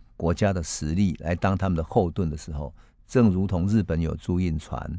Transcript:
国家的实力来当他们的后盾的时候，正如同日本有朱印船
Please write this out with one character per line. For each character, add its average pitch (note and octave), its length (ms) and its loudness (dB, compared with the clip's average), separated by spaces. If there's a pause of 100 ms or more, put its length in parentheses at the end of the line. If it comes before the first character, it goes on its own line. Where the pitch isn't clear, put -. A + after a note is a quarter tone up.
(160)
国 E2 160 0
家 G2 200 2
的 F2+ 100 -2
实 D2+ 300 -4
力 F#2 260 2
来 E2+ 160 -2
当 F#2+ 240 0
他 F#2+ 100 -2
们 F2 80 0
的 D#2+ 60 0
后 F2+ 260 2
盾 E2 220 -2
的 D2+ 60 -6
时 D#2+ 160 -12
候， C#2+ 200 -6 (360)
正 A#2+ 200 6
如 F#2 160 2
同 F#2 220 0
日 G#2 160 2
本 E2 180 -2
有 D#2+ 140 -2
朱 F2+ 240 -2
印 F2 180 0
船 - 240 -8 (180)